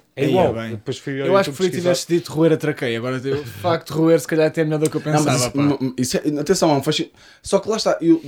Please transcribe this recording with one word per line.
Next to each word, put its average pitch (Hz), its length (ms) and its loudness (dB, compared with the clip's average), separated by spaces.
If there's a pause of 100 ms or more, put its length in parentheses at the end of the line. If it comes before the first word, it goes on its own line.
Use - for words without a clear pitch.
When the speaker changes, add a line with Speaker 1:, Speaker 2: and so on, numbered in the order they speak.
(140)
Speaker 1:
É 135 80 -4
Speaker 2:
Aí 151 60 2
é - 20 0
Speaker 1:
igual. 165 240 4
Speaker 2:
bem. 113 160 -6
Speaker 1:
Depois 117 280 -8
fui 139 220 -8
ao 135 60 -2
Speaker 2:
Eu 190 100 4
acho 190 140 2
Speaker 1:
YouTube - 0 -
Speaker 2:
que 131 60 -8
foi 185 100 0
Speaker 1:
pesquisar. 175 160 -4 (120)
Speaker 2:
tivesse - 140 -6
dito 165 240 -2
roer 160 200 4
a 156 40 2
traqueia. 139 420 -4
Agora, 127 260 -4
eu, 139 160 -2
o 147 40 -10
facto 165 480 -4
de 151 60 -4
roer, 165 220 4
se - 80 -10
calhar, 156 180 2
até 156 140 -2
é 160 40 2
melhor 156 140 -2
do 156 100 2
que - 80 -6
eu 151 80 -6
Speaker 3:
Não, - 80 -2
mas 151 120 4
Speaker 2:
pensava, 143 140 2
Speaker 3:
isso, 123 120 -2
Speaker 2:
pá. 139 340 0
Speaker 3:
m-, 127 140 -4
isso 131 200 0
é, 147 220 -4
atenção, 175 300 2
é 143 40 4
um 135 100 0
fascínio. 160 260 -2 (320)
Só - 160 0
que 196 100 -8
lá 220 80 0
está, 190 240 0
eu, 165 280 4